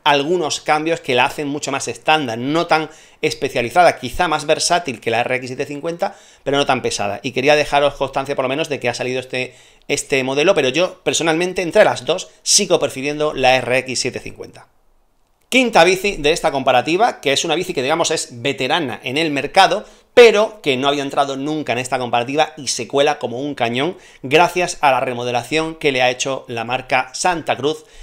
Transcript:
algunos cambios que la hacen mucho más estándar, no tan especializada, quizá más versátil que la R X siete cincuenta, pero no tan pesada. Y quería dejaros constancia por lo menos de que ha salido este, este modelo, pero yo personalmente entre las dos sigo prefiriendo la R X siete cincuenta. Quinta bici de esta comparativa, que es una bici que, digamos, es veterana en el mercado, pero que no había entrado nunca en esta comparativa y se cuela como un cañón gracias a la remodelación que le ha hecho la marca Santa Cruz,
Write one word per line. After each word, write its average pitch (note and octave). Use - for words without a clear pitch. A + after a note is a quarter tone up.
algunos D3
cambios D#3+
que -
la B2
hacen C#3+
mucho C#3+
más C3+
estándar, C3
no D3+
tan D#3
especializada, C#3
quizá F3
más D3+
versátil D#3
que -
la A2+
R B2
X B2+
siete C3
cincuenta, E3
pero C#3
no C#3+
tan B2+
pesada. G2+
Y C3
quería C#3
dejaros C#3+
constancia C3+
por C3+
lo B2+
menos D3+
de C3
que B2
ha A#2+
salido B2+
este, B2+
este C#3
modelo, D3
pero C3+
yo E3
personalmente E3+
entre F#3
las B2
dos D#3
sigo F3+
prefiriendo D3
la B2+
R B2
X B2+
siete A2
cincuenta. -
Quinta A#3
bici F#3
de D3
esta E3+
comparativa, C#3
que C#3
es C3+
una E3
bici F3
que, C3+
digamos, D#3+
es D3+
veterana C3+
en C3
el D#3
mercado, E3
pero G#3+
que C3
no C3+
había C#3+
entrado C#3
nunca C#3+
en A#2
esta B2+
comparativa B2
y B2+
se A2+
cuela C#3+
como A#2+
un C#3+
cañón B2+
gracias E3+
a C#3
la B2+
remodelación B2
que D#3
le B2+
ha B2+
hecho C3
la A2+
marca B2+
Santa D#3+
Cruz, D3+